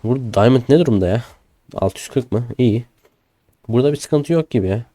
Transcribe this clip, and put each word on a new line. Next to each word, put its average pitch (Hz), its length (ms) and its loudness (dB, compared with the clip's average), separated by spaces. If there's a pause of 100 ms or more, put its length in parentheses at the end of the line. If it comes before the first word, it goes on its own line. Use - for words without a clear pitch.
Burada 120 300 -4
diamond 120 360 4
ne 147 100 6
durumda 107 280 2
ya? 113 160 -2 (520)
Altı - 240 -4
yüz - 80 -16
kırk 127 240 -4
mı? 120 160 -4 (100)
İyi. 117 280 2 (800)
Burada 127 240 2
bir 147 60 -4
sıkıntı 151 360 -2
yok 160 160 -2
gibi 95 180 0
ya. 104 280 -4